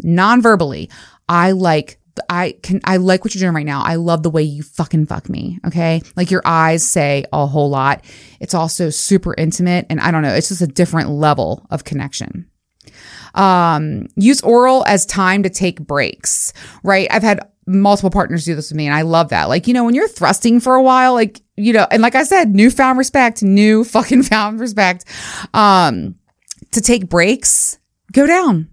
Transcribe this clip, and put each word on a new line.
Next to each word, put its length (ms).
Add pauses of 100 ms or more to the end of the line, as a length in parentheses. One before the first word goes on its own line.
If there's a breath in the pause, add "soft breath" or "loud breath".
non-verbally, 840 (380 loud breath)
"I 240
like, 480 (300)
I 320
can, 220
I 140
like 260
what 100
you're 60
doing 160
right 100
now. 160
I 140
love 260
the 80
way 140
you 180
fucking 460
fuck 220
me." 360
Okay. 360 (140)
Like, 140
your 160
eyes 380
say 500
a 140
whole 220
lot. 340 (360 loud breath)
It's 140
also 360
super 460
intimate. 540
And 120
I 100
don't 100
know, 120
it's 160
just 120
a 60
different 420
level 640
of 140
connection. 600 (920 loud breath)
Um, 800
use 260
oral 440
as 200
time 380
to 60
take 300
breaks, 720 (300 loud breath)
right? 280
I've 120
had 240 (200)
multiple 420
partners 360
do 100
this 160
with 60
me 100
and 80
I 80
love 260
that. 180
Like, 200
you 80
know, 80
when 100
you're 140
thrusting 520
for 140
a 80
while, 320
like, 260 (160)
you 160
know, 200
and 100
like 140
I 80
said, 320
newfound 420
respect, 460
new 400
fucking 400
found 360
respect, 460 (480 loud breath)
um, 640 (560)
to 100
take 260
breaks, 720 (340)
go 140
down 480